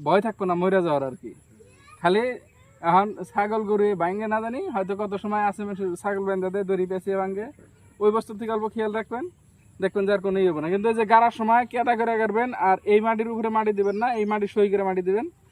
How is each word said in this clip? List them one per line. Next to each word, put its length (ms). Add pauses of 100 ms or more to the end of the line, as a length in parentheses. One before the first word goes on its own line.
ভয় 180
থাকবে 240
না 120
মরে 260
যাওয়ার 220
আর 120
কি। 100 (720)
খালি 220 (580)
এখন 260 (240)
ছাগল 380
গরু 160 (160)
বাইঙ্গে 320
না 100
জানি, 180 (120)
হয়তো 280
কত 120 (100)
সময় 260
আছে 180
মানুষ 120 (220)
ছাগল 260
বাইন্ধা 260
দেয়, 160
দড়ি 220
পেঁচিয়ে 300
ভাঙ্গে, 240 (580)
ওই 120
বস্তু 240
থেকে 160
অল্প 180
খেয়াল 260
রাখবেন, 240 (580)
দেখবেন 260
যে 80
আর 100
কোনো 180
ইয়ে 80
হবে 120
না। 100
কিন্তু 180
এই 80
যে 40 (100)
গাড়ার 260
সময় 320
কেদা 280
করে 220
গাড়বেন, 280 (200)
আর 80 (160)
এই 120
মাটির 280
উপরে 240
মাটি 220
দিবেন 240
না, 40 (120)
এই 120
মাটি 220
সই 180
করে 180
মাটি 200
দিবেন, 160 (260)